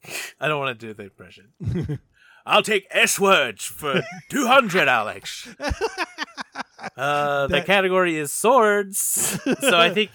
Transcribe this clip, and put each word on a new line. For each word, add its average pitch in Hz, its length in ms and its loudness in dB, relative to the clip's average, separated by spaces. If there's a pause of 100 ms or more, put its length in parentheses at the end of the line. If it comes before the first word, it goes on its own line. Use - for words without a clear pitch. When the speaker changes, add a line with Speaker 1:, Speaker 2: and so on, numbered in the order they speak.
(360)
Speaker 1:
<laughs> - 40 -20
I 135 80 -4
don't 151 120 -2
wanna 135 160 -4
do 113 180 -14
the 104 100 -14
impression. - 560 -20
Speaker 2:
<laughs> - 880 -8
Speaker 1:
"I'll 196 180 2
take 202 280 -2
S 208 280 2
words 160 460 2
for 147 360 -4 (140)
Speaker 2:
<laughs> - 140 -20
Speaker 1:
two 269 180 -2
hundred, 208 400 4
Alex." 107 600 -2 (120)
Speaker 2:
<laughs> 277 60 -8 (1300)
Speaker 1:
Uh, 143 520 -2
the 143 100 0
Speaker 2:
That 170 80 -2
Speaker 1:
category 185 520 2
is 147 140 -6
swords, 208 640 2
so - 800 0
I 170 120 6
Speaker 2:
<laughs> 175 40 -6
Speaker 1:
think 208 220 -2